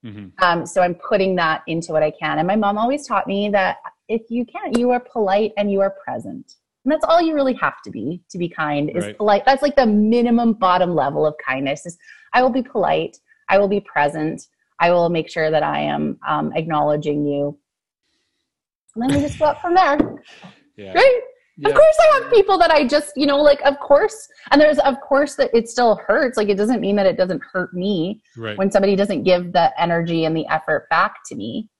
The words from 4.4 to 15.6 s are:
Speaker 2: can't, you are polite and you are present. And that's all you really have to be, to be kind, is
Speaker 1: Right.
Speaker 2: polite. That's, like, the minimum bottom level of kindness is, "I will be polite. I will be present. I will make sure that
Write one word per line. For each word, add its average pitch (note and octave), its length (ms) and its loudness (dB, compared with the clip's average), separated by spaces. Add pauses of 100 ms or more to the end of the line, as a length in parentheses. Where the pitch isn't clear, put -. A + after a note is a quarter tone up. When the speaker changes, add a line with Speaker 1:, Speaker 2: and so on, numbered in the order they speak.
Speaker 2:
can't, E4 320 -8
you B3 140 0
are B3 80 0
polite G#3+ 560 -2
and G3+ 160 -2
you G3 80 -2
are G3 240 -2
present. - 520 -12 (280)
And C4 80 -2
that's D#4 140 -2
all E4 160 2
you D#4+ 120 -2
really C#4 200 -2
have - 320 -4
to G2+ 60 -16
be, C3+ 380 -10
to - 80 -14
be E3+ 120 -4
kind, D3+ 400 -4
is - 160 -6
Speaker 1:
Right. D3 120 -10
Speaker 2:
polite. G#3 280 0
That's, C4+ 160 4
like, D4 160 0
the C4 80 4
minimum A#3 680 2
bottom F3+ 440 0
level D3 300 0
of D3+ 120 -2
kindness C3+ 480 -6
is, F3 120 -16 (360)
"I A#3+ 80 4
will C4 80 4
be B3 120 -2
polite. E3 540 -2 (320)
I G3 100 2
will G3+ 120 2
be G3+ 100 0
present. D3+ 600 -4 (400)
I E3+ 100 4
will F3 160 2
make E3 220 -2
sure D#3 200 -2
that D3+ 140 0